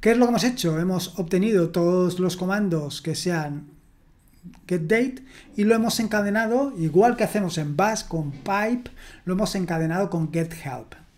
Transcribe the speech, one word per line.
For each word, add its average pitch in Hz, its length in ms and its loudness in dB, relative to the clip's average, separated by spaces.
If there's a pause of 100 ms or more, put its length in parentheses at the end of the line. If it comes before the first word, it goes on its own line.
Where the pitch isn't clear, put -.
¿Qué 214 100 4
es 240 80 4
lo 247 80 6
que 240 40 4
hemos 208 140 2
hecho? 175 340 0
Hemos 180 400 -2
obtenido 185 520 2
todos 180 480 2
los 180 180 0
comandos 180 640 -2
que 160 140 -4
sean 156 560 -4 (1000)
get 175 140 0
date 233 420 0 (320)
y 208 80 2
lo 220 100 6
hemos 226 240 0
encadenado, 220 760 0
igual 180 400 4
que 226 80 0
hacemos 196 320 -2
en 147 180 -4
Bash 202 320 0
con 156 240 -4
pipe, 214 600 -2 (340)
lo 180 80 -4
hemos 196 220 -2
encadenado 175 560 -2
con 160 200 -2
get 165 220 -2
help. 127 400 -12 (260)